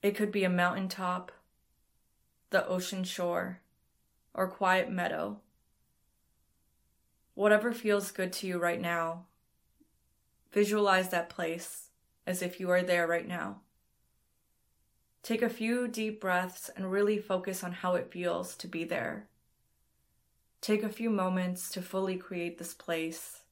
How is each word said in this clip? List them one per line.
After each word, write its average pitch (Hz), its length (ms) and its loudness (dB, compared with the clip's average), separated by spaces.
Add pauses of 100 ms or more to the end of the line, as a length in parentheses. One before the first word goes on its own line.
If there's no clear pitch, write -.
It 202 120 2
could 208 160 0
be 202 120 2
a 185 80 4
mountaintop, 180 800 0 (1200)
the 190 160 6
ocean 185 360 -2
shore, 180 560 -2 (760)
or 185 120 2
quiet 185 440 4
meadow. 180 480 -2 (1900)
Whatever 208 380 6
feels 202 400 0
good 185 220 -2
to - 120 -6
you 180 140 -2
right 170 200 2
now, 170 460 -2 (1300)
visualize 202 580 4
that 170 180 0
place - 600 -6 (400)
as 180 160 -2
if 180 160 -6
you 185 100 -2
are 180 140 6
there 175 240 4
right 170 200 0
now. 180 340 -6 (1600)
Take 226 180 0
a 233 80 2
few 240 380 0
deep 214 340 -4
breaths 185 540 0
and 185 160 -4
really 202 260 4
focus 185 460 -2
on 180 80 -4
how 180 240 0
it - 160 -2
feels 175 460 -2
to - 100 -10
be 170 160 -4
there. - 420 -4 (1400)
Take 214 220 2
a 214 60 -2
few 226 200 -4
moments 185 640 0
to 190 100 -6
fully 190 340 -2
create 175 440 -6
this 170 160 -10
place 165 640 -6 (120)